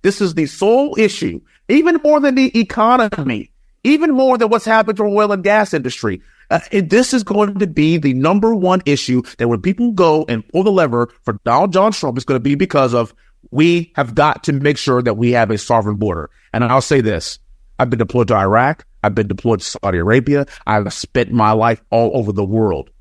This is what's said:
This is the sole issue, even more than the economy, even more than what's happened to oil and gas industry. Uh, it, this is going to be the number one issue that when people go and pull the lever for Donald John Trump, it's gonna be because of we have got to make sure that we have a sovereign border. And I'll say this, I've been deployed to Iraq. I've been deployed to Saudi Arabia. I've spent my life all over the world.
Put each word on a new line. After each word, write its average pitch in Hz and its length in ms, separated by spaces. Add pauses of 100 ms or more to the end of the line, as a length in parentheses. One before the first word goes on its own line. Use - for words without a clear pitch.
This 202 180
is 180 140
the 156 100
sole 233 540
issue, 180 420 (300)
even 320 340
more 302 160
than 269 140
the 262 240
economy, 214 920 (340)
even 302 280
more 262 240
than 220 140
what's 226 160
happened 220 320
to 214 60
oil 208 280
and 190 100
gas 202 300
industry. 117 480 (300)
Uh, 165 100 (100)
it, 185 200
this 240 240
is 240 80
going 202 380
to 202 60
be 156 300
the 143 160
number 190 420
one 185 300
issue 127 380 (160)
that 120 100
when 117 140
people 220 300
go 160 360
and 113 200
pull 190 160
the 214 80
lever 120 360 (140)
for 110 220
Donald 165 280
John 196 200
Trump, 131 260
it's - 80
gonna 131 140
be 143 160
because 135 360
of 117 220 (360)
we 170 460
have 120 180
got 147 300
to 160 80
make 139 240
sure 123 240
that 120 140
we 120 180
have 117 180
a 110 60
sovereign 104 400
border. 92 320 (240)
And 110 100
I'll 123 200
say 143 180
this, 104 380 (400)
I've 127 100
been 117 100
deployed 113 300
to 117 60
Iraq. 110 500 (180)
I've 104 120
been 104 140
deployed 101 320
to - 40
Saudi - 320
Arabia. 123 480 (220)
I've 104 260
spent - 400
my 110 200
life 113 380
all 117 240
over 107 180
the 101 120
world. 98 460 (100)